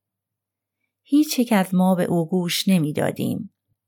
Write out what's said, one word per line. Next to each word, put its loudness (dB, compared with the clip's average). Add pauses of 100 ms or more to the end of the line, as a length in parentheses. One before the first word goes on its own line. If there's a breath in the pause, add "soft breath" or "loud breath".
(1120)
هیچ 2
یک 0
از 2
ما 4
به 0
او 0
گوش -4
نمی‌دادیم. -2 (340)